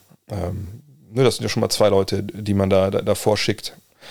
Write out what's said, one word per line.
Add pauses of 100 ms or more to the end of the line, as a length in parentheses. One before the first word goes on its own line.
(300)
ähm, (300)
ne,
das
sind
ja
schon
mal
zwei
Leute,
die
man
da,
da,
da
vorschickt, (360)